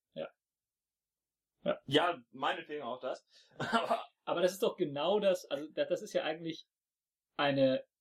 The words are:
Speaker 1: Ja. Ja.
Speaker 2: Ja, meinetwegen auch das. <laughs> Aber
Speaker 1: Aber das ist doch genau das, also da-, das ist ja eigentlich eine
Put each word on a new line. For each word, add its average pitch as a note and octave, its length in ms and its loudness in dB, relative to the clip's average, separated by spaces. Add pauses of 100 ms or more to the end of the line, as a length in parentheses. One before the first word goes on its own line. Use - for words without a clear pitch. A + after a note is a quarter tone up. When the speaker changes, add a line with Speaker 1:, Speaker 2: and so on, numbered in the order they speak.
(140)
Speaker 1:
Ja. D#2 140 -6 (1400)
Ja. - 220 -2
Speaker 2:
Ja, D3 440 2
meinetwegen D3 520 -4
auch B2 180 -8
das. - 260 -8 (320)
<laughs> - 0 -
Aber - 460 0 (200)
Speaker 1:
Aber - 180 -2
das F3+ 100 4
ist - 100 -6
doch G#3+ 140 0
genau D#3+ 420 0
das, F#3+ 320 2
also D3 220 -4
da-, C#3+ 140 0
das - 160 -2
ist G#3 100 -10
ja - 100 0
eigentlich E3 440 -6 (680)
eine C#3 480 4 (160)